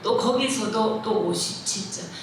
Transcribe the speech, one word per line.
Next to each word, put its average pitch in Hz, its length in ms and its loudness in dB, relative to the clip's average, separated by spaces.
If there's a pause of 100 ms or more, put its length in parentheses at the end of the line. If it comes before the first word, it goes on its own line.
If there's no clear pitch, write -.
또 233 160 2
거기서도 220 840 2
또 196 260 2
오십칠 - 640 -2
절, 180 140 -8 (180)